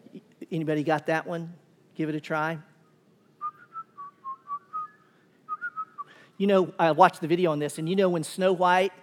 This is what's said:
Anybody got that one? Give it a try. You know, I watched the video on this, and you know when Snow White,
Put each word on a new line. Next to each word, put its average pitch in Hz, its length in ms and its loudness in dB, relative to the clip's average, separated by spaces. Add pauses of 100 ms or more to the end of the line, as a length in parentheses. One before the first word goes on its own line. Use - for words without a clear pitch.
(500)
Anybody 156 340 0
got 151 220 0
that 160 200 0
one? 170 280 -8 (400)
Give 156 140 -4
it 151 60 -2
a 151 60 -4
try. 156 380 -2 (3750)
You 196 120 0
know, 190 300 2
I 165 120 4
watched 170 300 6
the 165 80 -4
video 170 240 2
on 147 80 -2
this, 147 180 -4
and 160 100 -4
you 180 60 0
know 196 140 4
when 170 160 0
Snow 190 280 0
White, 180 400 4 (100)